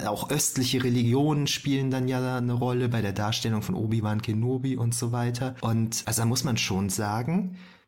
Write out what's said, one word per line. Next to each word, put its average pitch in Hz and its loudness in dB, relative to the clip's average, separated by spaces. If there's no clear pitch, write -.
auch 104 -4
östliche 131 0
Religionen 127 2
spielen 135 0
dann 127 0
ja 127 0
eine 123 0
Rolle 123 2
bei 117 0
der 98 0
Darstellung 107 0
von 175 -2
Obi-Wan 107 0
Kenobi 127 0
und 117 0
so 120 -2
weiter. 123 -2
Und 113 0
also 113 -2
da 113 0
muss 117 2
man 127 0
schon 101 0
sagen, 117 0